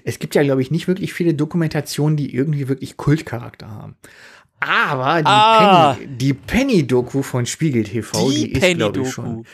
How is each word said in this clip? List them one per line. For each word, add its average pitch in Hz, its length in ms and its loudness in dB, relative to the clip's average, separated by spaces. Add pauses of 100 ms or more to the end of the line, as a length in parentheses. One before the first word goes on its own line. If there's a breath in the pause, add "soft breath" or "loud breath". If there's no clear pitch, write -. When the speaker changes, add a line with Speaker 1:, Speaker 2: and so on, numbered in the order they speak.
Speaker 1:
es - 160 -8
gibt - 160 -10
ja, 156 80 4
glaub 135 160 2
ich, 127 100 -2
nicht 165 180 -2
wirklich 185 260 -4
viele 170 200 0
Dokumentationen, 156 840 -2
die 143 180 -4
irgendwie 139 320 -2
wirklich 135 300 -6
Kultcharakter 123 760 -4
haben. 104 240 -16 (640 soft breath)
Aber 156 640 0
die 160 60 2
Speaker 2:
Ah. 208 640 6
Speaker 1:
Penny, 127 240 -10
die 135 160 0
Penny-Doku 139 880 0
von 123 240 -4
Spiegel 127 380 -2
T 104 180 -6
V, 110 300 -2
Speaker 2:
Die 147 40 0
Speaker 1:
die - 180 -4
ist, 135 60 -2
glaub 131 380 0
ich, 135 60 -2
Speaker 2:
Penny-Doku. - 20 -2
Speaker 1:
schon. 117 480 -8